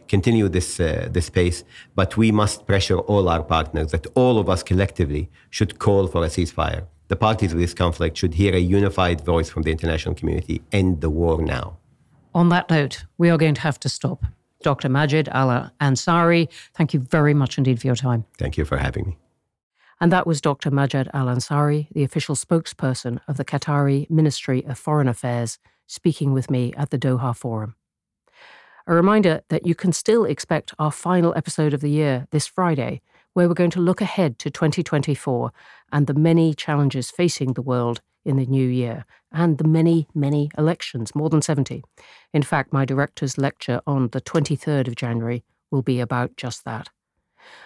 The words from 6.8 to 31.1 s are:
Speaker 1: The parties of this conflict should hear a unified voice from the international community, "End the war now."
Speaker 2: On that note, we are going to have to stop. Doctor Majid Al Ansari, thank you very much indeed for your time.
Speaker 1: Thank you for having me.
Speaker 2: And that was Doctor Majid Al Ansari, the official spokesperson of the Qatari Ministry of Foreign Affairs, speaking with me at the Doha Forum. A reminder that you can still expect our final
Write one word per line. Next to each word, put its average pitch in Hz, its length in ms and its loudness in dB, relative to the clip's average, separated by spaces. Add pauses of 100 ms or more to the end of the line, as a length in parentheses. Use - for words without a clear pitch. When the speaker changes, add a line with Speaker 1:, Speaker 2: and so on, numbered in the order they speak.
Speaker 1:
The - 80 -2
parties 107 380 0
of 82 60 0
this 87 140 0
conflict 82 440 -2
should 80 180 -2
hear 95 180 2
a 92 60 2
unified 90 640 2
voice 82 240 0
from 80 140 -6
the 80 80 0
international 80 420 -4
community, 80 480 -4 (100)
"End 92 300 0
the 82 80 -2
war 80 320 0
now." 76 360 -6 (560)
Speaker 2:
On 175 160 4
that 175 200 0
note, 147 340 0 (140)
we 170 140 4
are 165 60 4
going 151 180 4
to - 60 -8
have 151 180 -2
to 139 100 -6
stop. - 340 -6 (400)
Doctor 143 260 0
Majid 147 400 2
Al 127 420 0 (100)
Ansari, 165 640 4 (280)
thank 156 180 0
you 147 60 0
very 147 340 4
much 143 240 0
indeed 127 240 2
for 131 60 -2
your 123 100 2
time. 120 260 -2 (140)
Speaker 1:
Thank 73 200 -4
you 78 60 0
for 69 140 -2
having 69 300 -2
me. 85 100 -8 (840)
Speaker 2:
And 170 120 4
that 185 140 4
was 160 140 0
Doctor 143 320 -2
Majid 139 420 0
Al 135 120 -2
Ansari, 147 680 0
the 151 120 -2
official 135 320 -2
spokesperson 131 920 -2
of 143 100 -4
the 139 60 -6
Qatari 143 680 0
Ministry 151 560 0
of 135 120 -8
Foreign 147 320 0
Affairs, 120 480 -4 (300)
speaking 147 440 -2
with 131 180 0
me 123 280 -2
at 143 140 -4
the 143 60 -2
Doha 127 380 -2
Forum. 113 400 -8 (1120)
A 175 60 2
reminder 185 560 4
that 160 160 -2
you 170 100 2
can 180 160 0
still 220 340 2
expect - 520 -4
our 151 140 0
final 170 440 2